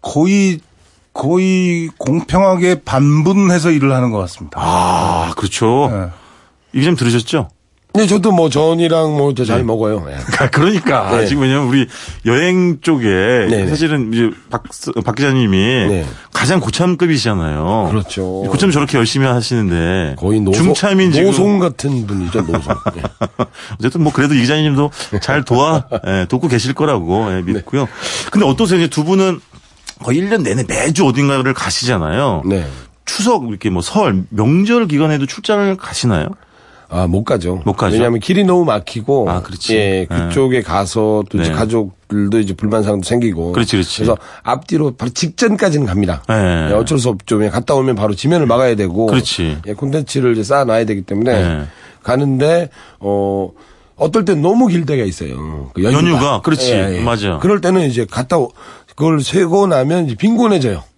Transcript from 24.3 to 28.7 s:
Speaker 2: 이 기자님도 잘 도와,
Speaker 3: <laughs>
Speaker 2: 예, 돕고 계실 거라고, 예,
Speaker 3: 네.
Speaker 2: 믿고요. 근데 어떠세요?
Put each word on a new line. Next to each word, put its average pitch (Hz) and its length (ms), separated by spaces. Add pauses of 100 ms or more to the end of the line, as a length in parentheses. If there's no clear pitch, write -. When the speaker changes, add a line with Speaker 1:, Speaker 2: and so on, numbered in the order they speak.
Speaker 2:
이 131 80
기자님도 147 500 (300)
잘 139 240
도와, 139 400 (100)
Speaker 3:
<laughs> - 100
Speaker 2:
예, 95 220
돕고 139 220
계실 123 240
거라고, 107 580
예, 92 40 (100)
Speaker 3:
네. 113 80
Speaker 2:
믿고요. 120 340 (420)
근데 208 160
어떠세요? 170 360